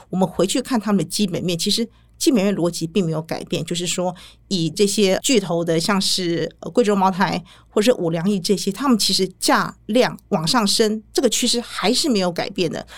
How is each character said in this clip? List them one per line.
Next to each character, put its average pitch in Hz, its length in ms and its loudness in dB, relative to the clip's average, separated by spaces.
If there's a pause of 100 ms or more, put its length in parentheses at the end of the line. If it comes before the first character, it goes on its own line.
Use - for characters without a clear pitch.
我 - 80 -6
们 185 120 2
回 - 160 0
去 247 160 0
看 247 200 -2
他 208 120 -2
们 196 60 4
的 160 100 -2
基 208 200 -2
本 165 160 -6
面， 175 120 -2
其 202 140 -4
实 220 180 0 (300)
基 320 140 2
本 208 100 4
面 202 140 2
逻 170 120 0
辑 165 200 -4
并 175 180 0
没 160 60 -2
有 156 100 -4
改 160 220 -8
变， 165 200 -4
就 175 120 -6
是 175 100 -4
说 180 260 -2 (360)
以 165 200 -2
这 170 160 0
些 196 380 2
巨 262 160 2
头 170 260 0
的， 165 140 0
像 196 220 0
是， 170 580 -2
呃， - 100 -12
贵 202 140 2
州 208 140 2
茅 190 120 4
台 185 340 0 (300)
或 220 80 0
者 202 40 2
是 247 160 6
五 170 100 -2
粮 165 180 -2
液 208 120 0
这 190 160 0
些， 180 160 -2
他 269 160 -4
们 233 100 4
其 196 140 0
实 190 140 0 (120)
价 220 360 0 (120)
量 208 320 2 (120)
往 170 140 0
上 214 220 2
升， 220 340 2 (120)
这 349 100 0
个 254 60 4
趋 - 180 0
势 226 140 0
还 208 320 -2
是 277 180 0
没 214 80 2
有 180 120 0
改 170 200 -6
变 180 180 -2
的。 - 160 -8 (140)